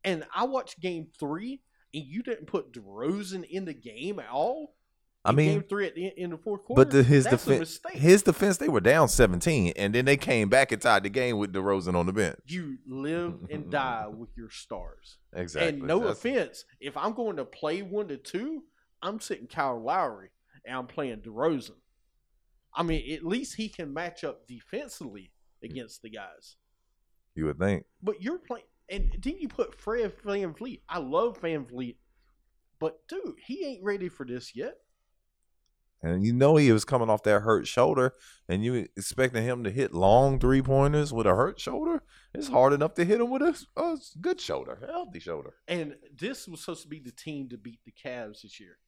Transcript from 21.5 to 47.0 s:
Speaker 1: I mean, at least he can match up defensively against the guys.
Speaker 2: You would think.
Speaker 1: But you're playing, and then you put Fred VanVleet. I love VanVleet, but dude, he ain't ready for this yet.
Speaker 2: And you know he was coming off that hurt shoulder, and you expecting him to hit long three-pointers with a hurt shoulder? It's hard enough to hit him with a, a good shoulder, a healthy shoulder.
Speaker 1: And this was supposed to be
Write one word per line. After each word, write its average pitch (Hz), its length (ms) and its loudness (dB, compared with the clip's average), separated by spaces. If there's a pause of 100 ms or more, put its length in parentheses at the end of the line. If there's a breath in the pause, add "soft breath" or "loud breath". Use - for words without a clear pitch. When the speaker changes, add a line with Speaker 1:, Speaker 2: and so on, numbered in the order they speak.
Speaker 1:
I 160 80 -2
mean, 156 300 -2
at 160 100 -8
least 220 340 -4
he 220 120 -6
can 156 240 -12
match 170 320 -8
up 143 240 -8
defensively 120 840 -14 (300)
against 120 380 -14
the 113 80 -18
guys. 101 480 -18 (800)
Speaker 2:
You 78 100 -4
would 73 140 -4
think. 92 260 0 (180)
Speaker 1:
But 208 200 -4
you're 302 160 -4
playing, 233 260 -12 (240)
and - 340 0
then 294 160 -4
you 311 100 -8
put 233 260 -6
Fred 220 500 -4
VanVleet. 202 640 -6
I 170 100 -6
love 175 440 0
VanVleet, 131 540 -6 (840)
but - 280 -6
dude, - 280 -10 (100)
he 330 220 -8
ain't 220 180 -12
ready 196 240 -2
for 147 160 -12
this 123 320 -10
yet. - 200 -8 (1300)
Speaker 2:
And 90 220 0
you 113 80 2
know 135 240 2
he 143 160 8
was 110 140 4
coming 117 240 0
off 104 140 2
that 104 180 4
hurt 107 240 2
shoulder, 127 480 2 (340 soft breath)
and 95 160 0
you 120 220 -2 (100)
expecting 123 460 0
him 120 220 -2
to 101 60 -2
hit 123 220 -2
long 117 460 6
three-pointers 135 720 4
with 113 140 2
a 92 80 8
hurt 131 260 2
shoulder? 311 420 -4 (300 soft breath)
It's - 160 -8
hard 139 240 6
enough 143 220 0
to 170 100 2
hit 214 160 4
him 240 80 0
with 262 140 -2
a, 330 120 2 (220)
a 330 220 -2 (200)
good 359 220 -4
shoulder, 64 420 -8
a - 100 -12
healthy 339 280 -10
shoulder. 80 340 -10 (140)
Speaker 1:
And 160 280 -6 (200)
this 214 320 -10
was 165 120 -16
supposed 165 220 -12
to - 60 -20
be 151 120 -14